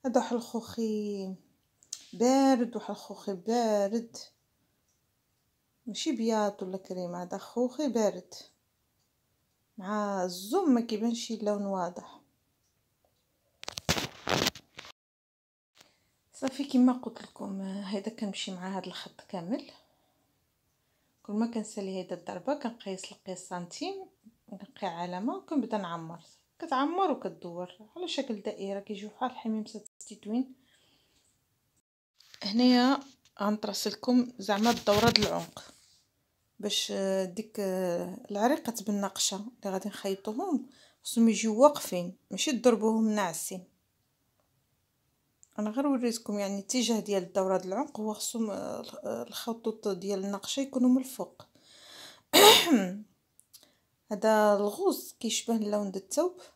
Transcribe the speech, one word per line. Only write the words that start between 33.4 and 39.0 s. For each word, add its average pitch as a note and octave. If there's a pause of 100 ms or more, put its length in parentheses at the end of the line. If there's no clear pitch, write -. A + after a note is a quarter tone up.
غنطرس G#3
لكم B3
زعما G#3
الدوره A3
د A#3
العنق E3+ (840)
باش، G3+
آه، F#3+
ديك، G#3+
آه، F#3 (120)
العريقات A3+
بالنقشه G3+